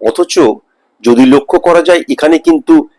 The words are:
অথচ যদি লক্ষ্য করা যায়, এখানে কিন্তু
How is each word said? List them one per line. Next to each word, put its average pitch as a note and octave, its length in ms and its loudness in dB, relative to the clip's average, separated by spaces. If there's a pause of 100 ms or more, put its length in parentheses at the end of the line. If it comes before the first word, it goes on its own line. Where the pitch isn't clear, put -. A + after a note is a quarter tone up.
অথচ C#3+ 380 -4 (640)
যদি A#2+ 240 0
লক্ষ্য C#3 340 0
করা E3+ 220 0
যায়, E3+ 280 0
এখানে D#3 280 -2
কিন্তু D#3+ 500 0 (120)